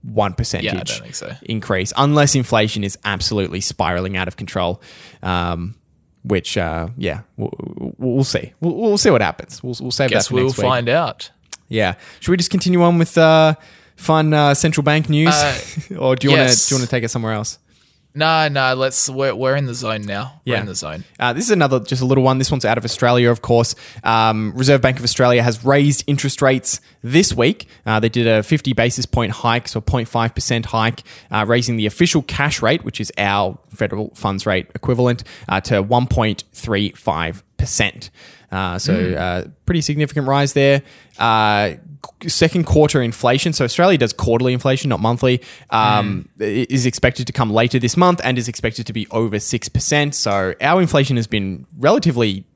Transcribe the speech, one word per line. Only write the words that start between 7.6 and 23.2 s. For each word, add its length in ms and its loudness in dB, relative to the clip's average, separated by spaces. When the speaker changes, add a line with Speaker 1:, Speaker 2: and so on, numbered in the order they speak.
Speaker 1:
we'll 260 0
see. 380 -4
We'll, 140 -2
we'll 220 0
see 120 2
what 120 4
happens. 420 -6
We'll, 180 -8
we'll 100 -8
save 200 0
Speaker 2:
Guess 140 2
Speaker 1:
that 40 -4
for 60 -4
Speaker 2:
we'll 100 2
Speaker 1:
next 120 -2
week. 100 0
Speaker 2:
find 220 0
out. 420 -2
Speaker 1:
Yeah. 280 0
Should 120 -2
we 60 4
just 140 0
continue 320 2
on 160 4
with, 180 2
uh, 380 6
fun, 380 2
uh, 200 4
central 300 0
bank 260 2
news, 240 4
Speaker 2:
Uh, 260 0
Speaker 1:
<laughs> 220 -10
or 160 2
do 140 -2
you 60 6
Speaker 2:
yes. 40 4
Speaker 1:
wanna, 160 4
do 200 0
you 40 0
wanna 100 -4
take 140 -2
it 60 -4
somewhere 240 -4
else? 260 -6
Speaker 2:
No, 300 2
no. 280 0
Let's. 340 -2
We're, 260 -2
we're 220 0
in 80 -2
the 80 -6
zone 300 -6
now. 420 -8
We're 80 -2
Speaker 1:
Yeah. 80 0
Speaker 2:
in 60 -8
the 80 -10
zone. 280 -8
Speaker 1:
Uh, 140 0
this 100 -2
is 80 2
another, 300 4
just 200 -4
a 40 0
little 180 4
one. 140 4
This 120 0
one's 140 -2
out 140 2
of 80 -6
Australia, 440 2